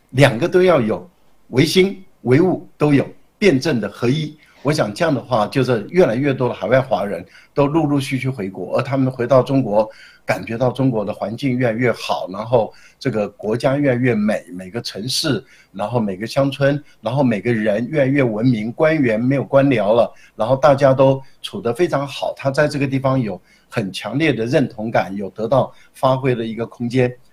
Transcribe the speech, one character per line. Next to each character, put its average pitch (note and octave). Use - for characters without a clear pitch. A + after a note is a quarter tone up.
两 B2
个 D#3+
都 F3+
要 F3
有， G#2+
唯 B2+
心、 F#3
唯 B2
物 F3+
都 D3
有， B2
辩 E3
证 C#3
的 G2+
合 -
一。 D3+
我 C#3
想 B2
这 -
样 E3
的 B2+
话， G#2+
就 C3+
是 A#2
越 F3+
来 A#2
越 C#3
多 B2+
的 A2
海 F#2+
外 B2+
华 G#2+
人 F#2
都 C#3+
陆 D3+
陆 C#3+
续 C3+
续 B2+
回 G2+
国， F#2+
而 B2+
他 C3
们 C3
回 A#2+
到 B2+
中 C3+
国， G#2+
感 G2
觉 A2+
到 B2
中 C3
国 A2
的 G2
环 G#2
境 B2
越 B2+
来 A2+
越 A#2
好， -
然 G2+
后 A#2
这 C3+
个 G#2+
国 G#2+
家 C3+
越 C#3+
来 B2
越 B2
美， G#2
每 F#2
个 A2
城 G#2+
市， -
然 G#2
后 B2
每 G2+
个 G#2+
乡 C#3
村， C#3
然 A2
后 C#3+
每 A2
个 A#2
人 A2
越 D#3
来 C3
越 C#3
文 A2+
明， A2+
官 D#3+
员 A#2
没 B2+
有 B2+
官 C3+
僚 A2
了， A2+
然 A2
后 C3
大 C#3
家 C3+
都 C3+
处 -
得 A2+
非 F3
常 C#3
好， -
他 C3+
在 D3
这 D3
个 C#3
地 C3+
方 C3
有 G2+
很 G2
强 G#2+
烈 D#3
的 A2
认 C3
同 A2
感， G2
有 G2+
得 A2
到 B2+
发 C3
挥 B2+
的 A2+
一 A2+
个 A2+
空 A#2+
间， B2